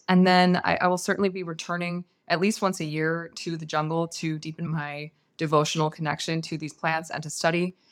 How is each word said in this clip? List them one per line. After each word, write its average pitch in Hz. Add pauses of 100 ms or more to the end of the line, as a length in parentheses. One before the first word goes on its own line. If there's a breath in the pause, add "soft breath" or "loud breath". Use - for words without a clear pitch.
And 185
then 180
I, 170
I 180
will 180
certainly 196
be 185
returning 175 (240)
at 165
least 208
once 185
a 170
year 160
to 165
the 160
jungle 160
to 160
deepen 160
my 147 (260)
devotional 156
connection 160
to 160
these 156
plants 160
and 160
to 156
study. 175 (180 soft breath)